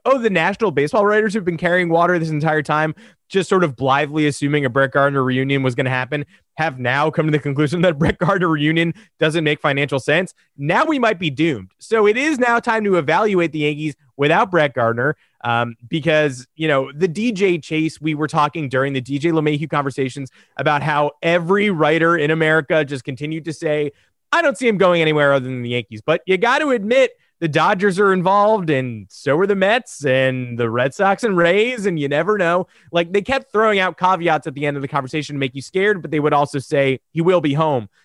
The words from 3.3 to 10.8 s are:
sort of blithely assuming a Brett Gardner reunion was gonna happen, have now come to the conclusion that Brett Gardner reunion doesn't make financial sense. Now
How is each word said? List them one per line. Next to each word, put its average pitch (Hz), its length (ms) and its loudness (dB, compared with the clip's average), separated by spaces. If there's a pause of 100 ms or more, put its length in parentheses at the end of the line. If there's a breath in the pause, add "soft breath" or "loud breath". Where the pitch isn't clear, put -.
sort 185 160 4
of 139 100 0
blithely 143 540 0
assuming 143 360 -2
a 127 60 0
Brett 135 220 2
Gardner 139 320 2
reunion 135 400 0
was 127 100 0
gonna 131 160 -2
happen, 131 340 -4 (300 soft breath)
have 156 240 -4
now 135 320 0
come 156 160 -2
to 156 60 0
the 151 80 2
conclusion 147 420 -2
that 170 160 2
Brett 151 200 0
Gardner 180 300 0
reunion 160 460 0 (240 loud breath)
doesn't 156 240 0
make 151 180 0
financial 139 380 0
sense. 165 340 -2 (240)
Now 170 280 0